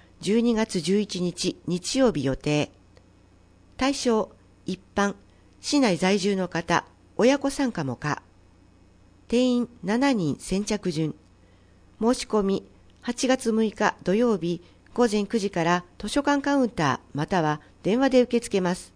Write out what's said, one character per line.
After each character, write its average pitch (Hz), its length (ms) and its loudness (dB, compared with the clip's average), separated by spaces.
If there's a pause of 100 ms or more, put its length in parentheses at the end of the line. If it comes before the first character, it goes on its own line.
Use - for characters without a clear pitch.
(200)
十 208 200 0
二 233 140 2
月 220 260 -2
十 185 200 2
一 196 200 -6
日 180 360 -4 (100)
日 175 340 -4
曜 240 120 4
日 147 120 -4
予 135 120 -2
定。 147 340 -2 (1040)
対 269 180 0
象、 226 360 0 (360)
一 185 140 -8 (140)
般、 202 200 2 (460)
市 294 200 0
内 208 160 4
在 190 220 2
住 196 180 0
の 180 120 -2
方、 170 360 -2 (320)
親 262 220 4
子 277 120 -2
参 262 220 -2
加 165 100 -6
も 131 140 -6
可。 - 260 -6 (1040)
定 240 140 2
員 247 260 2 (140)
七 247 300 0
人 170 260 0
先 196 260 -4
着 202 260 -4
順。 156 240 -4 (840)
申 233 140 2
し - 120 -6
込 214 160 0
み、 196 240 -2 (340)
八 247 280 -4
月 254 240 0
六 220 100 2
日 214 400 0
土 180 120 0
曜 226 240 2
日 170 240 -4 (320)
午 240 160 2
前 208 160 0
九 233 120 -2
時 196 120 -2
か 170 140 -2
ら 175 200 2 (140)
図 208 100 -10
書 285 140 0
館 285 200 0
カ 285 140 0
ウ 262 100 2
ン 208 40 -4
タ 143 300 0 (140)
ー - 20 -4
ま 151 100 -4
た 180 160 0
は 151 180 -2 (220)
電 226 180 0
話 269 100 4
で 254 120 6
受 240 180 0
け - 40 -14
付 - 140 -2
け - 20 2
ま 180 140 0
す。 - 220 -14